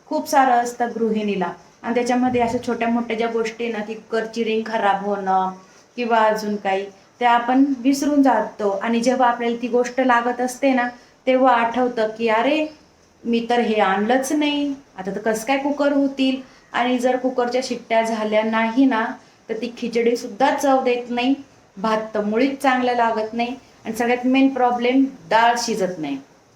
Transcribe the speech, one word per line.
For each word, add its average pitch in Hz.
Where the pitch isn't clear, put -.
खूप 302
सारं 262
असतं 240
गृहिणीला. 208
आणि 240
त्याच्यामध्ये 247
अशा 240
छोट्या 233
मोठ्या 233
ज्या 233
गोष्टी 226
ना, 208
की 214
कुकरची 220
रिंग 220
खराब 202
होणं 190
किंवा 233
अजून 208
काही, 196
ते 240
आपण 240
विसरून 277
जातो. 214
आणि 226
जेव्हा 254
आपल्याला 233
ती 240
गोष्ट 247
लागत 240
असते 254
ना, 247
तेव्हा 254
आठवतं 233
की 226
"अरे, 269
मी 233
तर 240
हे 214
आणलंच 208
नाही, 285
आता 190
तर 196
कसं 214
काय 277
कुकर 285
होतील?" 269
आणि 247
जर 254
कुकरच्या 254
शिट्ट्या 226
झाल्या 214
नाही 226
ना, 233
तर 226
ती 233
खिचडीसुद्धा 240
चव 277
देत 240
नाही, 247
भात 220
तर 208
मुळीच 240
चांगला 247
लागत 220
नाही, 240
आणि 220
सगळ्यात 247
मेन 269
प्रॉब्लेम, 247
डाळ 233
शिजत 185
नाही. 139